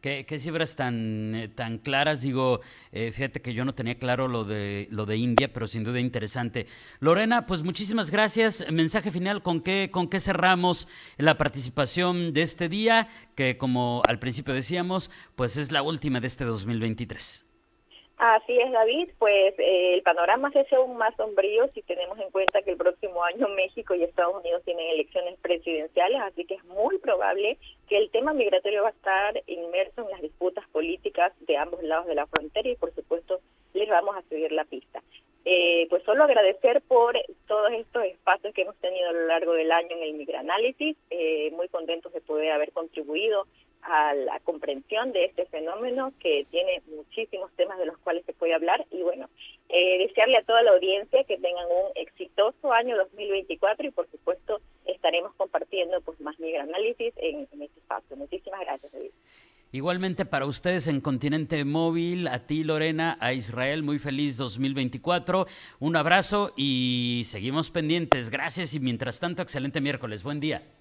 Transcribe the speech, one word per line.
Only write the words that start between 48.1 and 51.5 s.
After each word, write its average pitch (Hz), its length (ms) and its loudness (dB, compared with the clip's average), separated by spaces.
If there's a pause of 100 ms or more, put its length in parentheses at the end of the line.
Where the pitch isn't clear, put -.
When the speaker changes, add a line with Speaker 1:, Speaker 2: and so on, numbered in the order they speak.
Speaker 2:
se - 80 -10
puede 165 200 0
hablar 175 380 2
y 180 120 -6
bueno, 214 260 -4 (400)
eh, 180 300 4
desearle 220 360 4
a 220 80 6
toda 233 200 6
la 220 80 8
audiencia 190 520 4
que 196 140 -2
tengan 175 300 -4